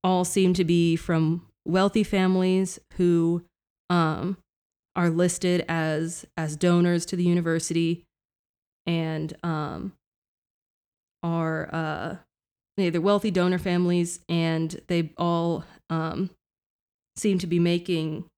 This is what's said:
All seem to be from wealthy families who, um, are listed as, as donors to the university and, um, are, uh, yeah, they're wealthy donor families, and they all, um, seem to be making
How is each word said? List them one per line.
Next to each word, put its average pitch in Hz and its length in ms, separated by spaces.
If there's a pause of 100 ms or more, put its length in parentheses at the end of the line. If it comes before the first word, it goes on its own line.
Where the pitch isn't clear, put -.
All 180 200
seem 185 300
to 180 100
be 170 320
from 160 500 (180)
wealthy 196 380
families 185 760 (140)
who, 170 500 (440)
um, 170 480 (600)
are 175 120
listed 175 600
as, 160 580 (100)
as 156 200
donors 175 500
to 190 100
the 175 80
university 170 800 (800)
and, 160 480 (120)
um, 156 480 (1300)
are, 165 500
uh, 160 440 (600)
yeah, 185 140
they're 170 100
wealthy 202 300
donor 180 280
families, 175 720
and 165 600
they 165 280
all, 170 480 (240)
um, 165 420 (880)
seem 196 220
to 180 80
be 170 140
making 170 640 (140)